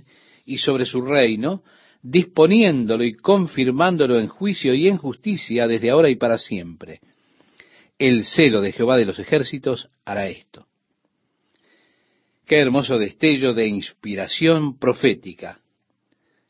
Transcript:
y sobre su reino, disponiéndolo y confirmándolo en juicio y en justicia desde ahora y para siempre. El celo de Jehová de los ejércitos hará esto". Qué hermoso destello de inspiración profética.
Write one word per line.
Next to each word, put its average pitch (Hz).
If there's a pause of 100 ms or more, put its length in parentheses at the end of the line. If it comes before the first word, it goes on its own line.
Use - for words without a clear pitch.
(440)
y 131
sobre 131
su 123
reino, 131 (360)
disponiéndolo 160
y 120
confirmándolo 147
en 107
juicio 185
y 151
en 196
justicia 139
desde 117
ahora 151
y 123
para 117
siempre. 85 (1000)
El 123
celo 127
de 98
Jehová 123
de 117
los 95
ejércitos 131 (140)
hará 101
esto". - (1800)
Qué 151
hermoso 135
destello 131
de 110
inspiración 110
profética. 113 (920)